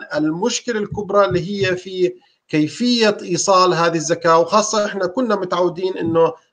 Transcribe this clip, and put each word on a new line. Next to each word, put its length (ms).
المشكلة 640
الكبرى 460
اللي 440
هي 60
في 380
كيفية 720
إيصال 520
هذه 220
الزكاة، 440
وخاصة 460
إحنا 220
كنا 280
متعودين 640
إنه 360